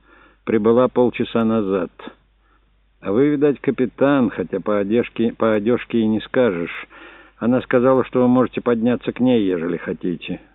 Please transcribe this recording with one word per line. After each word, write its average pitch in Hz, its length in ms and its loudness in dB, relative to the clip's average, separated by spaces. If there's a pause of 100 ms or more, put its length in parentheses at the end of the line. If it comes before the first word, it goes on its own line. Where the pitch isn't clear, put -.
(460)
прибыла 117 420 4
полчаса 117 560 0
назад. 98 480 -2 (1080)
А 92 100 -6
вы, 127 160 2
видать, 147 320 0
капитан, 131 680 0
хотя 92 320 -6
по 104 160 -2
одежке, 113 600 -2
по 113 160 0
одежке 113 460 0
и 110 80 2
не 107 140 0
скажешь. 98 680 -2 (500)
Она 120 240 0
сказала, 127 440 2
что - 160 0
вы 123 80 4
можете 123 320 2
подняться 117 500 -2
к - 80 -12
ней, 120 260 2
ежели 87 300 -2
хотите. 87 640 -8 (160)